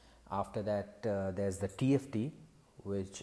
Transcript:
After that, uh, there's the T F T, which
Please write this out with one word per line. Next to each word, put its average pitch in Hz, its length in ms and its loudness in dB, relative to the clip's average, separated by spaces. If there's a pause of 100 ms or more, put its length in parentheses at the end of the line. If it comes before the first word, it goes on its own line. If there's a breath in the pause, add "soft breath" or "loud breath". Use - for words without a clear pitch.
(300 loud breath)
After 202 320 -2
that, 202 460 -2
uh, 98 240 2
there's 98 260 0
the 95 100 0
T 135 260 4
F - 160 2
T, 117 220 0 (520)
which 98 380 -4